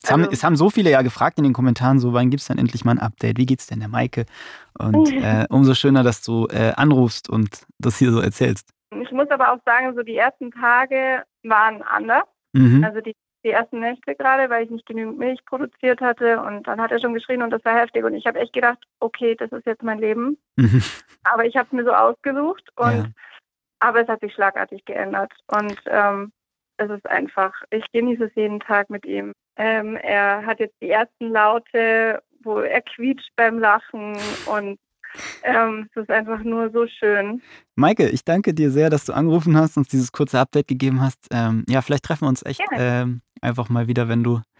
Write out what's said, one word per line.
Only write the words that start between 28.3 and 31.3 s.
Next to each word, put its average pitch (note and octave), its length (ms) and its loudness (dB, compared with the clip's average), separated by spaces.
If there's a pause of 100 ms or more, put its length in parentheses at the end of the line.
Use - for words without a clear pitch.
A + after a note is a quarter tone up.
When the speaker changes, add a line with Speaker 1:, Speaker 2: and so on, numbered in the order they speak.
Speaker 2:
jeden G#3 240 -4
Tag G3+ 300 -2
mit G3+ 160 -12
ihm. G3+ 280 -8 (240)
Ähm, A3 400 -4
er G3+ 480 -2
hat A3+ 140 -4
jetzt G#3+ 220 -4
die F#3 100 -8
ersten A3+ 400 -2